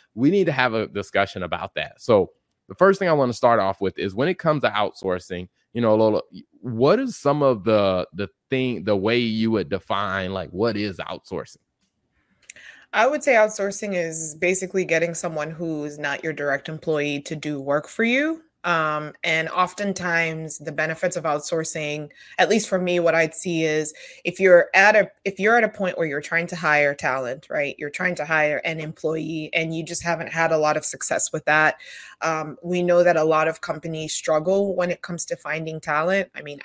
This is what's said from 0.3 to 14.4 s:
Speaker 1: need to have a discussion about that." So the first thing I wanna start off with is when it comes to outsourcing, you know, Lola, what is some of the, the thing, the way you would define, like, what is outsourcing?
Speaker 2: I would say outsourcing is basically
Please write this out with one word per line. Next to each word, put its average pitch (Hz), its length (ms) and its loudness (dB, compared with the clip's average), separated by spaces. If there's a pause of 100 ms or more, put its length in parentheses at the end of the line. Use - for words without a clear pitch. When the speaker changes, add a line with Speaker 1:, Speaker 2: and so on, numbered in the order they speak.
Speaker 1:
need 196 140 4
to 165 60 0
have 127 240 0
a 110 120 -2
discussion 98 560 -2
about 87 320 -6
that." - 260 -6
So 101 300 4 (360)
the 98 80 -16
first 190 240 4
thing 185 100 0
I 160 40 4
wanna 131 200 2
start 117 260 4
off 98 220 0
with 95 160 -2
is 95 180 -4
when 131 140 0
it 180 100 -2
comes 151 240 0
to 117 60 4
outsourcing, 92 800 -4 (240)
you 117 80 -2
know, 110 140 4
Lola, 110 260 4 (400)
what 127 380 2
is 262 180 -4
some 147 260 0
of 123 200 2
the, 98 500 2
the 95 160 -6 (220)
thing, 127 320 -2
the 104 120 2
way 107 240 2
you 110 320 0
would 95 180 0
define, 98 640 -4
like, 92 180 -8
what 104 260 -2
is 101 200 -4
outsourcing? - 600 -10 (1400)
Speaker 2:
I 220 140 4
would 285 160 -2
say 277 100 4
outsourcing 208 600 0
is 160 400 -4
basically 180 500 0